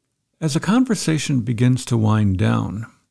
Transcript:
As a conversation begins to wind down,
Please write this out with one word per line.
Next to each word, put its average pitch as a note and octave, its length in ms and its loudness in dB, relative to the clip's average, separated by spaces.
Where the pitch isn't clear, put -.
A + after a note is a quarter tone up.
As D3+ 140 -2
a E3 60 0
conversation E3+ 800 0
begins B2 460 0
to B2 100 0
wind G#2+ 420 2
down, A2 480 -2